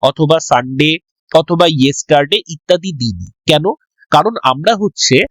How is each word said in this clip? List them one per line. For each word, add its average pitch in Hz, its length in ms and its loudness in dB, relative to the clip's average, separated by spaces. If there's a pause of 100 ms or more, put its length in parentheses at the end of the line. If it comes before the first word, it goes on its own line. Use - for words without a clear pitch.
অথবা 156 280 0 (120)
Sunday 131 460 0 (360)
অথবা 165 340 2 (180)
yesterday 143 580 0 (140)
ইত্যাদি 180 440 -2
দিইনি। 101 280 -6 (220)
কেন? 151 160 2 (460)
কারণ 170 220 2 (180)
আমরা 156 300 0
হচ্ছে - 360 -2 (140)